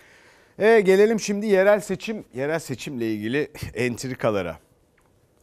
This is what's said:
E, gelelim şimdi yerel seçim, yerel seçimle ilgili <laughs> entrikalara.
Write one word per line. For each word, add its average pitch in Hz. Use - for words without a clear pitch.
E, 220
gelelim 196
şimdi 208
yerel 202
seçim, 208
yerel 147
seçimle 117
ilgili 113
<laughs> -
entrikalara. 113